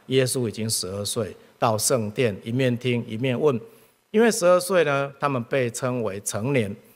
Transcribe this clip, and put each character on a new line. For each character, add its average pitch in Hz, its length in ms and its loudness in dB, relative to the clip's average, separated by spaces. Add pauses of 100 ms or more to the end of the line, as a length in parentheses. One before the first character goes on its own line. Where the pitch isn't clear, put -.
耶 131 180 2
稣 123 220 -2
已 101 40 -4
经 110 160 -6
十 107 200 -4
二 101 180 -6
岁， 98 300 -6 (240)
到 113 180 2
圣 110 320 0
殿 107 340 0
一 113 80 -8
面 123 240 2
听 120 320 -2
一 110 100 -10
面 127 220 -2
问。 143 200 2 (500)
因 214 100 2
为 226 120 6
十 180 160 2
二 180 120 6
岁 175 240 2
呢， 139 360 0
他 143 100 0
们 127 140 0
被 127 260 0
称 123 320 -4
为 101 200 -4
成 117 320 -4
年， 104 220 0 (200)